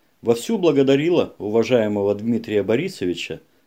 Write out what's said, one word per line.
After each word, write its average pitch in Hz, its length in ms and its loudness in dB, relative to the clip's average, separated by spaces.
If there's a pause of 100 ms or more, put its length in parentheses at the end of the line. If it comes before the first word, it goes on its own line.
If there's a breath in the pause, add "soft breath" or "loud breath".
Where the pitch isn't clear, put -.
(220)
вовсю 123 360 -2
благодарила 139 800 2
уважаемого 104 760 0
Дмитрия 107 480 -2
Борисовича 95 760 -4 (260)